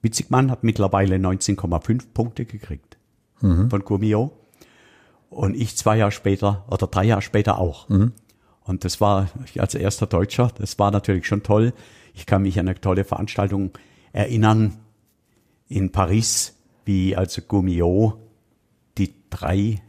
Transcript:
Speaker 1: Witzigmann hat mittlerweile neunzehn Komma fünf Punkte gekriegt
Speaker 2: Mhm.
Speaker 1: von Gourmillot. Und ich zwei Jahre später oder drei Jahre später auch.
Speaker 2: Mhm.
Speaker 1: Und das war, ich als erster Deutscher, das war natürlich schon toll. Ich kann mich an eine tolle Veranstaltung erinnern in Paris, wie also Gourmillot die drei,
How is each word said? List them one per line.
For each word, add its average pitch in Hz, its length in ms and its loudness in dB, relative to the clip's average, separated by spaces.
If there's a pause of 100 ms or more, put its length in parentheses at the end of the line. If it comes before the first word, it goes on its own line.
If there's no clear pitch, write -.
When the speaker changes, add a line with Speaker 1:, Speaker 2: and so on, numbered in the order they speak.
Speaker 1:
Witzigmann 127 500 0
hat 117 120 -4
mittlerweile 98 560 2
neunzehn 95 360 0
Komma 85 240 -2
fünf - 340 -4
Punkte 117 320 -4
gekriegt - 520 -16 (440)
Speaker 2:
Mhm. 98 300 2
Speaker 1:
von 98 120 -2
Gourmillot. 107 480 0 (1000)
Und - 240 -2
ich 117 220 -6
zwei 110 200 2
Jahre 107 140 2
später 98 580 -2
oder 98 160 -2
drei 95 200 0
Jahre 107 180 2
später 104 340 0
auch. 85 320 -4
Speaker 2:
Mhm. 104 220 4 (520)
Speaker 1:
Und 92 220 -6
das - 160 -4
war, 98 280 2 (160)
ich - 140 -10
als - 140 -2
erster - 320 -2
Deutscher, 104 520 0
das 101 200 -10
war 101 140 2
natürlich 98 340 0
schon 101 160 -2
toll. 110 320 2 (400)
Ich - 120 -18
kann 98 180 2
mich 92 160 0
an 90 80 -2
eine 92 120 -4
tolle 98 240 0
Veranstaltung 101 680 -4 (420)
erinnern 110 640 2 (880)
in 98 240 -2
Paris, 98 640 -2 (300)
wie 95 300 0
also 92 260 -4
Gourmillot 92 760 2 (800)
die - 160 -2 (160)
drei, 101 600 -2